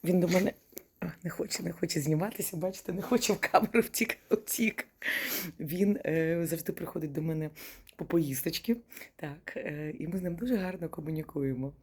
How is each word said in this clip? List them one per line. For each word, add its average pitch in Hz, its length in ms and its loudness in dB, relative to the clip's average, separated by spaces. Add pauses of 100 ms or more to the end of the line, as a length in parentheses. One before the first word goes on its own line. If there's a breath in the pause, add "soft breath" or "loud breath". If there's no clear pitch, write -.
він 180 160 6
до 175 80 6
мене, 185 260 4 (460)
а, 180 60 -6 (180)
не 170 60 -4
хоче, - 340 -4
не 170 80 -2
хоче 165 280 -2
зніматися, 156 580 0
бачите, 185 360 -4
не 190 80 -2
хоче 233 320 4
в 185 60 0
камеру, - 420 4
втік, - 360 0 (120)
втік. - 580 0 (720 loud breath)
Він, 180 460 2
е, 165 380 2
завжди 165 300 -2
приходить 160 380 -6
до 151 100 -2
мене 156 280 -2 (460 loud breath)
по 156 100 -8
поїздочки, 165 720 2 (380 loud breath)
так, 147 400 -10
е, 151 440 -6
і 151 80 -4
ми 180 100 -2
з 185 40 -2
ним 175 140 -2
дуже 240 200 0
гарно 185 340 -2
комунікуємо. 143 920 -4